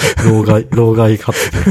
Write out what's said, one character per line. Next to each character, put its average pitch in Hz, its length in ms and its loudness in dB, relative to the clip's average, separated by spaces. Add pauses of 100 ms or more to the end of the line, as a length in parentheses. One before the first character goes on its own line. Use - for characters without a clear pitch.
(300)
老 110 140 2
害、 110 260 0
老 113 240 2
害 110 240 2
発 - 340 -6
言。 - 200 -4